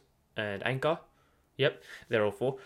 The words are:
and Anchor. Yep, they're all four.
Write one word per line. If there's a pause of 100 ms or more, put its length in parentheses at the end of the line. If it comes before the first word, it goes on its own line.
(360)
and
Anchor. (560)
Yep, (280)
they're
all
four.